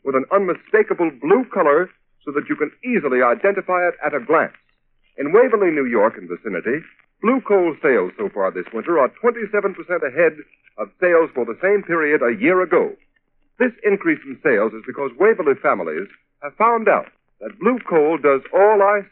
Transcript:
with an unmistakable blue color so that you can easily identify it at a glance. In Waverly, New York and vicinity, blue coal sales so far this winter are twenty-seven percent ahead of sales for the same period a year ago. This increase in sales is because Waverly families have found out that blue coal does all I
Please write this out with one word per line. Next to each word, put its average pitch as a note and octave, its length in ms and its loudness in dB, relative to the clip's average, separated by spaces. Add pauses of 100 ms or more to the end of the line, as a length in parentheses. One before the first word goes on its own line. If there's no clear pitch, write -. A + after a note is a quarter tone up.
with C3+ 100 -2
an C3 160 -2
unmistakable F#3 880 0
blue G3 320 2
color E3+ 380 2 (340)
so D3 80 -12
that C#3+ 160 -6
you D3 80 -4
can C#3+ 160 -4 (140)
easily C#3 400 0
identify F3+ 640 0
it E3+ 60 -6 (100)
at D3 80 -4
a C3 100 -6
glance. C#3+ 320 0 (640)
In C#3+ 160 -6
Waverly, G#3+ 380 4
New C#3+ 140 -2
York A2+ 300 0
and F2 140 -16
vicinity, G#2 560 -8 (360)
blue A#3+ 260 0
coal F3 340 2
sales G#2 360 0
so G2+ 160 -6
far F#2+ 180 -2
this - 220 -8
winter D3 260 -2
are B2+ 80 2 (140)
twenty-seven G#3 540 -2
percent E3 280 -6
ahead D3+ 320 0 (420)
of G#2 120 -8 (100)
sales E3 340 2
for B2 120 -4
the A2+ 160 -8
same G3 200 0
period D#3 400 0
a A#2+ 140 0
year E3 260 2
ago. E3 300 0 (680)
This B3 120 0 (140)
increase G3+ 400 0
in C3+ 180 -14
sales A2 300 2
is A2 120 -16
because C3 320 -8
Waverly F3+ 440 2
families F#2+ 460 -4 (340)
have C#3+ 140 -14
found A3+ 340 0
out A#2+ 160 2 (340)
that G#2+ 200 -16
blue A#3+ 280 0
coal D#3+ 300 2
does C#3 240 2 (100)
all G3+ 300 4
I G3+ 200 2 (100)